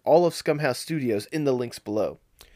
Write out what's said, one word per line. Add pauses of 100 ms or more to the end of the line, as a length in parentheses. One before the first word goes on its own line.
all
of
Scumhouse
Studios
in
the
links
below. (360)